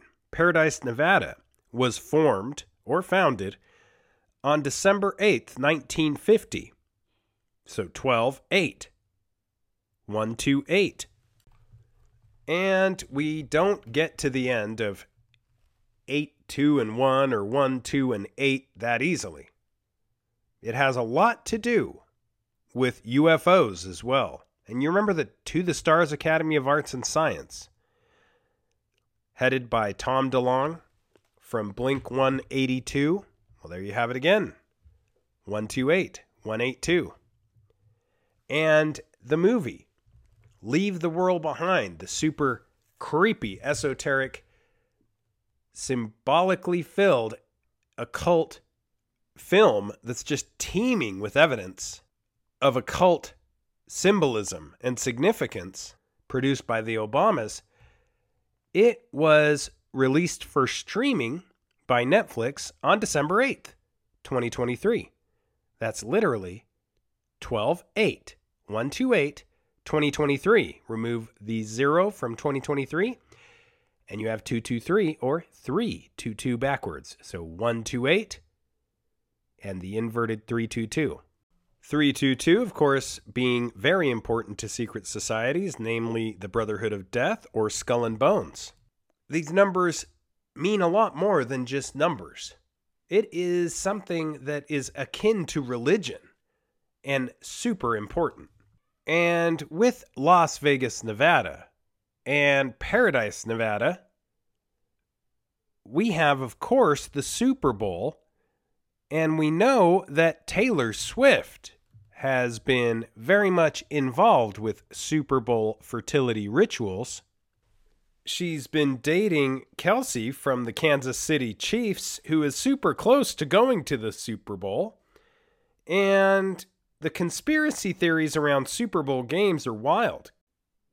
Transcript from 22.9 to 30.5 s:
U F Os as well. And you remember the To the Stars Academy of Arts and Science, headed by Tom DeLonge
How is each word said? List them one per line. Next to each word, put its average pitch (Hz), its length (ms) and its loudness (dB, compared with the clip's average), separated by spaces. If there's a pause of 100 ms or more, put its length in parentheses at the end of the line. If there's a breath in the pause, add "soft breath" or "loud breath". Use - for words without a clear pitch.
U 135 240 4
F 160 180 4
Os 120 380 4
as 92 180 -12
well. 120 420 -2 (220)
And 120 160 -6
you 151 80 0
remember 202 240 2
the 147 160 -4 (160)
To 160 160 -2
the 175 120 -2
Stars 160 380 2
Academy 160 440 0
of 135 120 0
Arts 147 240 0
and 127 120 -6
Science, - 640 -4 (1600)
headed 127 360 -2
by 110 220 0
Tom 131 380 -2
DeLonge 131 500 0 (580)